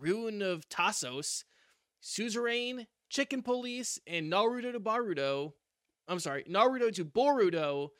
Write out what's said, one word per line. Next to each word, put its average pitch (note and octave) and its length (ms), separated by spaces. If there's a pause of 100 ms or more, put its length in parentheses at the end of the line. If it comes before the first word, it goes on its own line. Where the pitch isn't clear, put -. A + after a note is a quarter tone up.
Ruin G#3 420
of F3 260
Tassos, D3+ 760 (560)
Suzerain, A#3+ 840 (220)
Chicken C4+ 340
Police, B3 640
and D#3+ 240
Naruto A#3+ 400
to A#3+ 80
Baruto. D#3 720 (560)
I'm F3 100
sorry, C#3 320
Naruto A#3 460
to F3+ 80
Boruto, E3 960